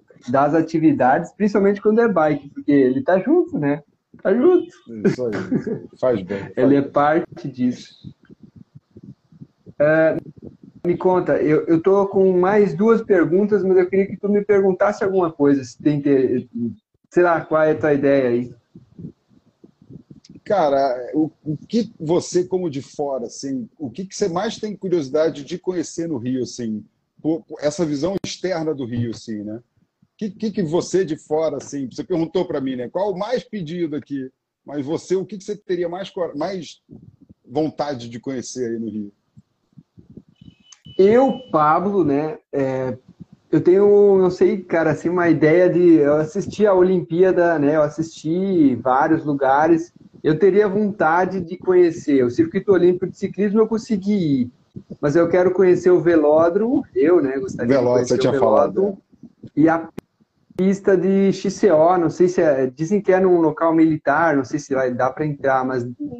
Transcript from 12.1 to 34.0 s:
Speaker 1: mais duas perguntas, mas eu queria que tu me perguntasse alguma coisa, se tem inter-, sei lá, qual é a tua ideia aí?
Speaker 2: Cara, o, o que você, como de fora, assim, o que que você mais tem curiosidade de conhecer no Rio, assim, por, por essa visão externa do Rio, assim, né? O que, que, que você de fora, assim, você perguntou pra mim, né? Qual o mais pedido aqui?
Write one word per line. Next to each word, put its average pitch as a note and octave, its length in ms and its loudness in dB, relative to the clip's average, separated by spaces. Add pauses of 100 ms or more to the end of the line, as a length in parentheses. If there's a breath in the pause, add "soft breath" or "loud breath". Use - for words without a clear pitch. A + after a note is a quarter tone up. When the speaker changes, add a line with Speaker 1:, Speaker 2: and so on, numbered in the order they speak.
Speaker 1:
mais G3 340 2
duas A3 280 2
perguntas, F#3+ 600 2
mas F#3 140 2
eu F3+ 100 4
queria G3 200 0
que G3 100 -12
tu G3+ 140 -4
me G#3 120 2
perguntasse G3 640 0
alguma F#3+ 260 0
coisa, C#3+ 320 2
se - 200 -16
tem D3 160 0
inter-, C3+ 500 0 (640)
sei F3 120 2
lá, E3 200 2
qual D#3 200 0
é D#3 100 2
a D#3 60 -2
tua D3+ 140 0
ideia C#3 380 2
aí? B2 240 -4 (1900)
Speaker 2:
Cara, C#3 720 0
o, D#3 180 -2 (140)
o D3+ 100 -6
que - 460 -4
você, F3 440 -2
como F3+ 260 -4
de C3+ 100 -8
fora, C3+ 460 -8
assim, C3 420 -10 (100)
o F#3 120 -10
que F#3+ 160 -12
que - 100 -20
você G3+ 100 -2
mais G3 320 -6
tem G#3+ 160 -8
curiosidade D3+ 720 -2
de F3 140 -10
conhecer E3+ 500 -6
no D3+ 80 -6
Rio, B2+ 280 -4
assim, A2 380 -8 (380)
por, D#3+ 220 -4
por - 180 -18
essa E3 240 -4
visão D3+ 400 -4
externa D#3+ 500 -6
do C3+ 120 -8
Rio, A#2 240 -4
assim, G#2+ 320 -10
né? G#2+ 140 -10
O - 600 -20
que, G#3+ 140 -8
que, G#3+ 220 -8
que G#3 100 -4
você F3 420 -2
de D#3 120 -6
fora, D3+ 400 -4
assim, C#3 340 -10
você - 140 -12
perguntou E3+ 400 -4
pra D3+ 160 -6
mim, C3+ 160 -6
né? B2 120 -8
Qual G3+ 220 -4
o F3 80 -8
mais A3+ 240 -4
pedido E3+ 540 -8
aqui? C3+ 340 -10 (340)